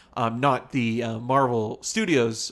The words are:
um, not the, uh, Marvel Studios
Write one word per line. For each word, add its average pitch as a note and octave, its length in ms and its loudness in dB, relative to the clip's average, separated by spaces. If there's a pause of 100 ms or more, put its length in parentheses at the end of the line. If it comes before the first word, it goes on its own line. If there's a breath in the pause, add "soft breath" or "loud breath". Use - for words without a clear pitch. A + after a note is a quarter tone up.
(160 soft breath)
um, A#2 240 -2
not C3 320 0
the, A#2 320 0
uh, A2+ 160 -4
Marvel A#2+ 640 0
Studios B2+ 680 0